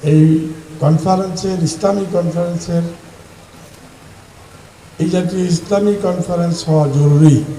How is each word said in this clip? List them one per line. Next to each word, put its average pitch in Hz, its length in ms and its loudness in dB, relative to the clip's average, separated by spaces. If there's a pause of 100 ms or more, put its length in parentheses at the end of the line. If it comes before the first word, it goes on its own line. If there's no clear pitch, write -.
(120)
এই 156 100 6 (600)
কনফারেন্সের, 185 760 0 (100)
ইসলামী 196 360 -2 (120)
কনফারেন্সের, 170 680 -2 (2250)
এই 165 120 -2
জাতীয় 180 280 -2 (120)
ইসলামী 202 400 0 (120)
কনফারেন্স 175 500 -2 (120)
হওয়া 156 160 2 (120)
জরুরি। 147 400 6 (220)